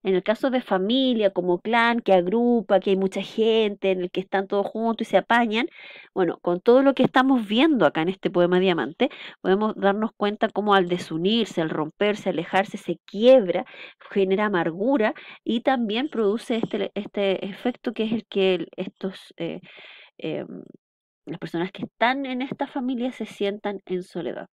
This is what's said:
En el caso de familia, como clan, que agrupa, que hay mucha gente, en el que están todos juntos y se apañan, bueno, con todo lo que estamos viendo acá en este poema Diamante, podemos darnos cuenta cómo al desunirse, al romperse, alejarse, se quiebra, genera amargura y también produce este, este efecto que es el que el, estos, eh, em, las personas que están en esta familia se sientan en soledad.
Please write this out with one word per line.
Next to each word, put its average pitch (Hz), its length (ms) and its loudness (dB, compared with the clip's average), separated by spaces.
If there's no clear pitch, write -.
En 190 140 0
el 180 80 0
caso 226 260 0
de 247 120 0
familia, 220 680 0
como 180 280 0
clan, 233 400 2
que 196 140 2
agrupa, 208 640 2
que 196 120 0
hay 190 40 4
mucha 190 260 -2
gente, 214 680 0
en 185 100 -2
el 180 100 -6
que 190 100 -4
están 196 260 -4
todos 202 200 -2
juntos 226 400 -4
y - 20 -20
se - 80 2
apañan, 233 500 2
bueno, 180 280 0
con 175 200 -2
todo 254 220 6
lo 269 100 6
que 262 100 2
estamos 254 440 2
viendo 240 380 4
acá 151 160 2
en 165 80 0
este 190 200 -4
poema 180 300 4
Diamante, 170 500 0
podemos 208 340 0
darnos 202 400 0
cuenta 208 340 -2
cómo 208 240 0
al 190 140 4
desunirse, 175 760 -2
al 160 80 -2
romperse, 190 600 -4
alejarse, 185 480 -2
se - 280 -8
quiebra, 208 600 4
genera 196 340 0
amargura 208 680 0
y 233 180 -2
también 247 480 0
produce 226 460 -2
este, 208 400 -4
este 202 500 -2
efecto 247 480 -6
que 220 120 -4
es 220 80 -4
el 220 120 -6
que 190 300 0
el, 165 220 -6
estos, - 600 -10
eh, 170 220 -8
em, - 460 -10
las 165 140 -12
personas 170 320 -6
que - 120 -12
están 262 420 -2
en 254 160 -6
esta 269 260 -6
familia 254 440 -6
se 226 140 -10
sientan 202 600 -6
en 185 180 -6
soledad. 147 520 -10